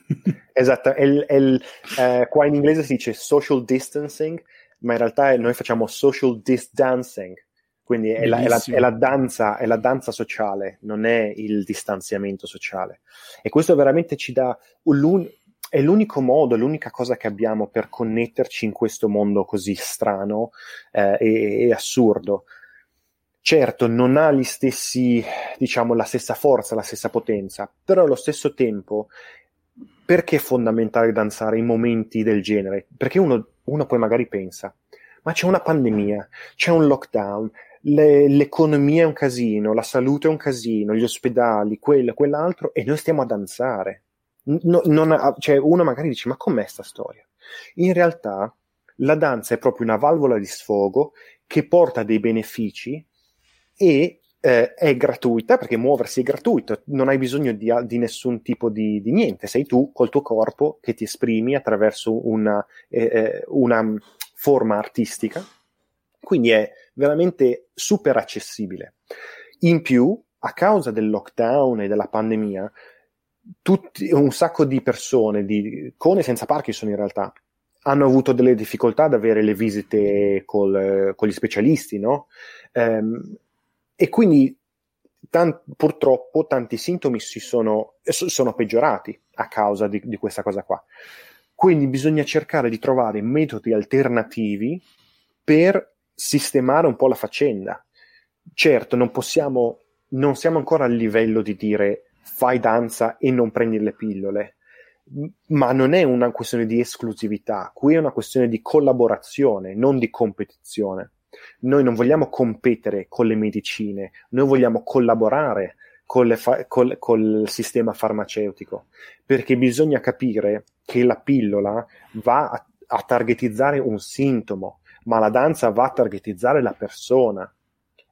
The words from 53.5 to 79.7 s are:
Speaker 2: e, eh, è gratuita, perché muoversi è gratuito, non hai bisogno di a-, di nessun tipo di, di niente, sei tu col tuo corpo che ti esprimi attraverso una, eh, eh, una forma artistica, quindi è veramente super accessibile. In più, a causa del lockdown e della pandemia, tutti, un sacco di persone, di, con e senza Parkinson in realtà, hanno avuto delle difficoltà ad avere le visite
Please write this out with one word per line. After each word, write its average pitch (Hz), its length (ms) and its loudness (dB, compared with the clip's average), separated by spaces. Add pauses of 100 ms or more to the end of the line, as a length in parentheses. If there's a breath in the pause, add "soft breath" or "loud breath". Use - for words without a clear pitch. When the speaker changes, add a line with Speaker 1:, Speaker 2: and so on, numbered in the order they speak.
Speaker 2:
e, 170 420 2 (180)
eh, 123 360 2
è 147 200 2
gratuita, 123 600 0
perché - 200 -2
muoversi 127 440 0
è - 20 0
gratuito, 131 640 -2
non 135 240 0
hai 135 80 2
bisogno 131 340 -2
di 107 180 -4
a-, 120 120 2
di 117 160 -6
nessun 120 440 -4
tipo 120 280 -4
di, 107 320 -2
di 110 100 -4
niente, 160 360 0
sei 131 180 -2
tu 131 260 0
col 120 180 0
tuo 143 120 0
corpo 117 600 -2
che 117 120 -4
ti - 100 -6
esprimi 113 520 -2
attraverso 110 720 -2
una, 107 380 0 (240 soft breath)
eh, 113 140 -2
eh, 113 440 0
una 120 360 2 (500 soft breath)
forma 117 440 2
artistica, 110 640 -6 (760)
quindi 123 300 0
è 107 220 4 (220 soft breath)
veramente 143 800 0
super - 440 0
accessibile. - 800 -10 (640 loud breath)
In 170 220 4
più, 135 380 2 (200)
a - 140 -8
causa 180 380 2
del 107 180 -2
lockdown 117 720 0
e 101 60 -4
della 104 200 -2
pandemia, 107 640 -4 (920 soft breath)
tutti, - 500 -2
un 143 200 4
sacco 160 340 0
di 131 160 -2
persone, 107 640 0
di, 107 520 -4
con 185 200 2
e 165 60 0
senza 120 220 -4
Parkinson 120 440 -4
in 101 60 -2
realtà, 101 360 -6 (520)
hanno 139 220 2
avuto 131 280 4
delle 127 220 4
difficoltà 110 500 0
ad 147 80 2
avere 110 280 2
le 107 120 2
visite 101 920 -2